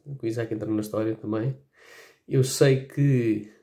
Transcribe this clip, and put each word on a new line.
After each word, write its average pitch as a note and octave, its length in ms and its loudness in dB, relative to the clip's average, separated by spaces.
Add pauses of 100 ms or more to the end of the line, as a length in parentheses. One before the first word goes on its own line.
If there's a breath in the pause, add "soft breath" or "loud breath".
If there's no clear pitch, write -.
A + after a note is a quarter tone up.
O C3+ 200 -10
Isaac A2+ 280 -4
entra G#2+ 160 -6
na G#2+ 100 0
história A2 360 -4
também. A2 380 -4 (720 loud breath)
Eu C#3 180 2
sei C3 420 2
que A#2+ 680 0 (100)